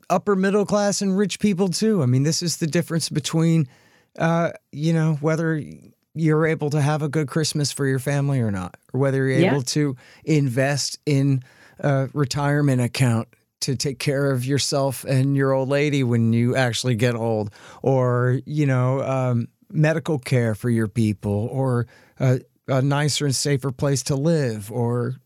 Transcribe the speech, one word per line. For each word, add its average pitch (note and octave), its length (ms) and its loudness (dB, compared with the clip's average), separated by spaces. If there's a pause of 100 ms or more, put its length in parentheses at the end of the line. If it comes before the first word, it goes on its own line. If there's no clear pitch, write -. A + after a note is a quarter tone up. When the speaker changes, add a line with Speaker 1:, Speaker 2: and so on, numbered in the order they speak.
Speaker 1:
upper F#3 280 2
middle G3 280 2
class G3+ 360 0
and F#3+ 160 0
rich G3+ 220 0
people G3 280 2
too. G#3 340 2
I C3 40 2
mean, B2+ 180 4
this D#3 180 0
is F3 160 -4
the E3+ 100 -2
difference E3 420 -2
between, E3 580 0 (500)
uh, E3 340 0 (200)
you D#3 220 -2
know, D#3+ 260 2
whether D#3+ 420 -2 (540)
you're D#3 300 2
able D#3 240 0
to D3 100 0
have D3 220 0
a D#3 80 -2
good D#3 180 -2
Christmas D3 440 -2
for C#3+ 140 -4
your C3+ 140 0
family C#3 400 0
or A2 120 0
not, F#2 260 -8 (160)
or C3 80 0
whether C3+ 260 2
you're C3 120 2
Speaker 2:
Yeah. F#3 120 4
Speaker 1:
able C#3+ 120 0
to C#3 340 -2 (260)
invest C#3 800 0
in C#3 380 2 (380)
a C3+ 320 0
retirement C#3+ 640 0
account A#2+ 480 0 (340)
to C#3 140 -2
take C#3 240 -6
care C#3 320 0
of B2 140 -2
yourself C3+ 580 -2
and C3+ 320 0
your C#3 160 2
old C3+ 180 0
lady C#3+ 340 0
when A#2 300 2
you A#2+ 220 2
actually B2+ 400 0
get A#2 200 2
old, A2 360 -2 (300)
or, B2 640 2
you D3+ 200 -2
know, C3 360 0
um, B2+ 460 -2 (240)
medical D#3 480 0
care A#2 360 0
for B2 140 -4
your A2+ 180 2
people, G#2+ 640 -2
or B2+ 360 -2 (320)
a, C3 200 2 (280)
a C3 140 0
nicer C#3+ 440 0
and C3+ 100 0
safer C#3+ 360 -2
place C#3 320 -2
to D3+ 120 -2
live, C3+ 560 -2
or, A#2+ 440 -2 (100)